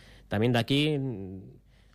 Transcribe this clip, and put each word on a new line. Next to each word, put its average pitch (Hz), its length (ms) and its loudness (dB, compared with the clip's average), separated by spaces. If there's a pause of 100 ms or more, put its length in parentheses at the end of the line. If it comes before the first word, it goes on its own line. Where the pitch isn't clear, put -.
(280)
También 113 260 2
de 117 60 4
aquí, 147 380 2
mm, 98 420 -6 (560)